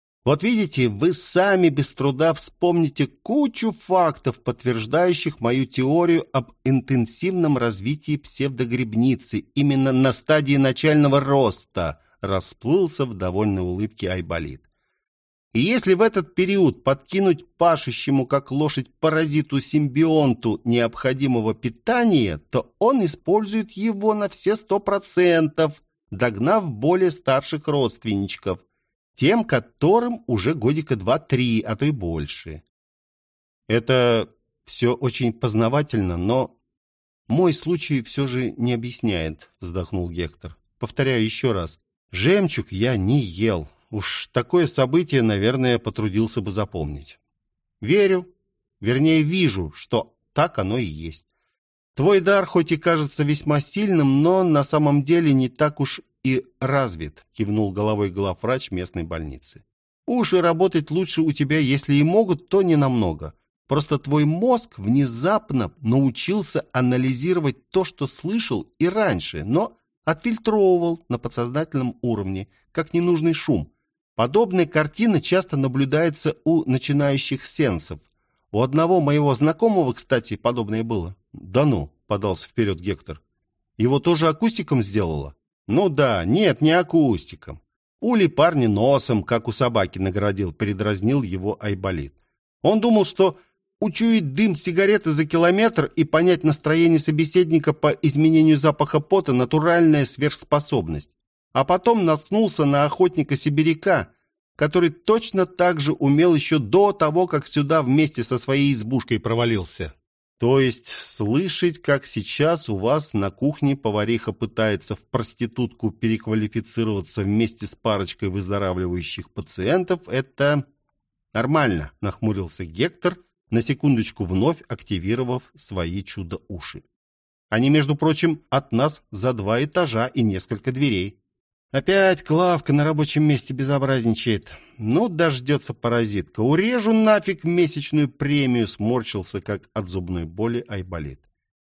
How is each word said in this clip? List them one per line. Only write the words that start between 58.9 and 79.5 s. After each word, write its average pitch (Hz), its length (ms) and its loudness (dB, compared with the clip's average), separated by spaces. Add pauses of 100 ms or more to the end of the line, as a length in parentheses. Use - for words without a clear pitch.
больницы. 80 600 -12 (420)
«Уши 196 340 0
работать 170 500 0
лучше 165 320 -2
у 160 100 0
тебя, 147 260 -2
если 139 360 0
и 143 80 4
могут, 180 460 0
то 196 140 2
не 170 140 4
намного. 101 580 0 (340)
Просто 147 300 -2
твой 147 260 0
мозг 226 540 0
внезапно 127 1040 0
научился 139 920 0
анализировать 131 1000 0
то, 185 140 0
что - 220 -8
слышал 180 640 -4 (100)
и 165 100 2
раньше, 147 560 -2
но 151 320 -2 (280)
отфильтровывал 185 1040 0
на 120 100 -2
подсознательном 127 840 -4
уровне, 98 460 -4 (240)
как 160 200 -6
ненужный 170 400 2
шум. 107 400 -2 (420)
Подобная 180 520 2
картина 156 540 0
часто 185 360 0
наблюдается 139 880 0
у 160 240 2
начинающих 139 800 -2
сеансов. 90 540 -4 (500)
У 104 100 0
одного 160 400 2
моего 143 340 2
знакомого, 160 580 2